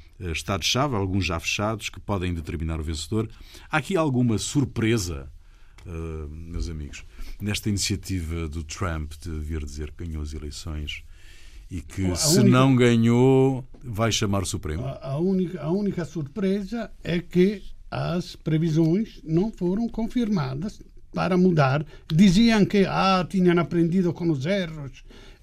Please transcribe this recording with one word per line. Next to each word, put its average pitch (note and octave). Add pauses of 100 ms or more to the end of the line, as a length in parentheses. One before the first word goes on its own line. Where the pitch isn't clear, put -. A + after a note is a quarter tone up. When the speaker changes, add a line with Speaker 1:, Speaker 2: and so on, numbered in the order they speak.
(200)
Speaker 1:
eh, F2+
estados-chave, A2+
alguns F#2+
já E2
fechados, -
que -
podem F#2
determinar D#2+
o D#2
vencedor. G#2+ (420)
Há D#3
aqui F#3
alguma B2
surpresa, A2 (580)
eh, F#2+ (400)
meus E2
amigos, D2+ (360)
nesta G2+
iniciativa F2+
do D#2+
Trump D#2+
de E2+ (100)
vir D#2
dizer D2
que -
ganhou D#2
as D2
eleições D2+ (680)
e F2+
que, F#2
Speaker 2:
A -
Speaker 1:
se D3+
Speaker 2:
única G3
Speaker 1:
não C3+
ganhou, B2 (160)
vai A2+
chamar G2+
o E2
Supremo? E2+
Speaker 2:
A, C3+
a D3
única, F3+
a D3+
única F#3+
surpresa G3 (100)
é E3+
que F#3+ (300)
as D3+
previsões E3
não F3
foram G3+
confirmadas G#3 (320)
para F3
mudar. D3+ (280)
Diziam G#3
que, G3
ah, F3+
tinham F3
aprendido E3+
com E3+
os C#3
erros. D#3+ (380)